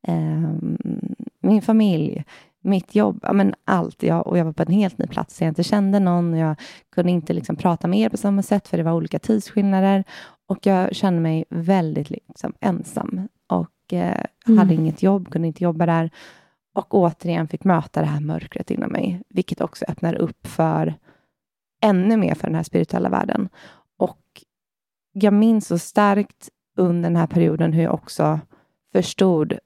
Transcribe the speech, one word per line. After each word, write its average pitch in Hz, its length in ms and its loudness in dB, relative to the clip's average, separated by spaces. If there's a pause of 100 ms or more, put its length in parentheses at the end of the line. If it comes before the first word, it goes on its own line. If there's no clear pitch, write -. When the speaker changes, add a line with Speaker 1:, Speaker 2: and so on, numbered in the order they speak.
Speaker 1:
ehm, 160 680 -2 (640)
min 202 200 4
familj, 190 600 0 (380)
mitt 185 340 -2
jobb, 214 280 2
ja, - 100 -2
men 196 200 2 (120)
allt. - 380 -2
Jag, 170 240 0
och 175 100 0
jag 165 80 2
var 160 80 -4
på 160 100 -2
en 165 80 -2
helt 196 260 0
ny - 100 -4
plats, - 300 -6
så - 60 -2
jag 160 80 0
inte 175 120 -2
kände 202 360 2
någon. 175 340 2
Jag 160 220 0 (400)
kunde 175 160 2
inte 170 220 -2
liksom 170 220 -4
prata 170 320 -2
med 185 120 2
er 220 100 2
på - 80 -6
samma 196 260 0
sätt, 202 240 -2
för 175 100 -4
det 170 60 0
var 165 100 0
olika 165 260 -2
tidsskillnader. 196 840 0 (440)
Och - 180 -6
jag 190 300 2
kände 180 260 0
mig 160 280 0
väldigt 165 600 0
liksom - 500 -10
ensam. - 680 -4 (200)
Och, - 460 -4
eh, 175 320 -2 (220)
Speaker 2:
Mm. 226 100 8
Speaker 1:
hade 180 160 6
inget 160 300 0
jobb, 190 280 0
kunde 165 160 -2
inte 160 160 -6
jobba 170 220 0
där. 165 240 0 (680)
Och - 180 -6
återigen 170 540 0
fick - 160 -8
möta 165 380 0
det 156 60 0
här 151 140 -2
mörkret 156 500 -6
inom - 200 -4
mig, 185 380 -4
vilket 185 320 -4
också - 260 -6
öppnar 165 280 -4
upp - 320 -6
för 160 460 -2 (880)
ännu 208 360 4
mer 190 180 2
för - 120 -6
den 160 80 -2
här 165 80 -2
spirituella 175 460 -2
världen. - 400 -2 (480)
Och - 220 -2 (960)
jag 202 200 4
minns 214 340 4
så 175 100 -2
starkt 202 720 0 (280)
under 175 320 2
den 170 80 2
här 165 100 2
perioden 165 460 2
hur 165 100 4
jag - 100 2
också 156 460 -2 (520)
förstod 180 640 2 (120)